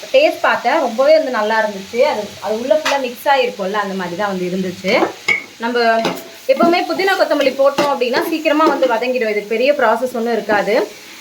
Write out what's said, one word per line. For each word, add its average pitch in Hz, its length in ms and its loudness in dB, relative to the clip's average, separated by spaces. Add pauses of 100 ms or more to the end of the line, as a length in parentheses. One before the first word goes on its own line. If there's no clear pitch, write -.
(120)
டேஸ்ட் 311 280 4
பார்த்தேன், 254 400 0
ரொம்பவே 269 360 4
வந்து 277 140 2
நல்லா 220 320 0
இருந்துச்சு. 208 400 -4
அது, 220 260 0 (120)
அது 214 200 -4
உள்ள 277 140 2
ஃபுல்லா 277 260 0
மிக்ஸ் 247 280 -6
ஆகிருக்கும்ல, 240 440 0
அந்த 196 220 -2
மாதிரி 175 220 -6
தான் 202 200 -2
வந்து 180 140 -4
இருந்துச்சு. 190 560 -2 (520)
நம்ம 233 420 0 (480)
எப்பவுமே 339 400 4
புதினா 381 300 0
கொத்தமல்லி 285 420 2
போட்டோம் 277 320 2
அப்படின்னா 269 360 0
சீக்கிரமா 311 360 0
வந்து 269 220 2
வதங்கிடும். 240 440 0
இது 208 120 -2
பெரிய 233 300 0
ப்ராசஸ் 247 420 0
ஒண்ணும் 233 180 -2
இருக்காது. 208 560 0 (320)